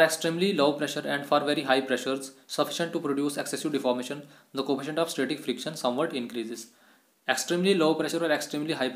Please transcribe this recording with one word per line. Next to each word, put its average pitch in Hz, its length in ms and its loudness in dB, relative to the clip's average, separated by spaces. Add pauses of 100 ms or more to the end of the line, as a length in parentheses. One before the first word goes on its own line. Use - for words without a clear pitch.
extremely 170 420 0 (120)
low 143 80 6 (120)
pressure 147 240 -2 (120)
and 139 120 -4
for 147 120 4 (100)
very 147 180 0
high 135 220 4
pressures 135 420 -2 (240)
sufficient 165 400 -2
to 165 80 -2
produce 143 400 0
excessive 147 320 -4
deformation, 127 480 -2 (340)
the 135 120 -2
coefficient 147 340 0
of 165 100 -2
static 143 320 -2
friction 151 380 -6
somewhat 135 380 0
increases। 113 440 -8 (640)
Extremely 175 540 2
low 156 80 6 (100)
pressure 160 220 0
और 156 140 2
extremely 147 440 -4
high 131 160 0